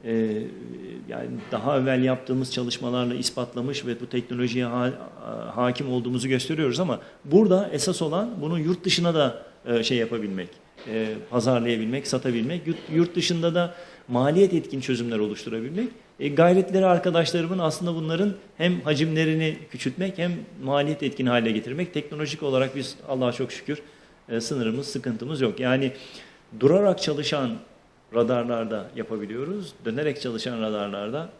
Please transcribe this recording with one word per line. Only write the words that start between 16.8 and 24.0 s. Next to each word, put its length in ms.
arkadaşlarımın 720
aslında 360
bunların 400
hem 240
hacimlerini 760
küçültmek 480
hem 140
maliyet 380
etkin 240
hale 260
getirmek. 420
Teknolojik 480
olarak 340
biz 200
Allah'a 240
çok 200
şükür, 300